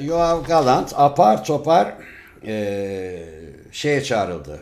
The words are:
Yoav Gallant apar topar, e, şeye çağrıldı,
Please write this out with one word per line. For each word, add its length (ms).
Yoav 420
Gallant 520
apar 480
topar, 500
e, 800
şeye 320
çağrıldı, 580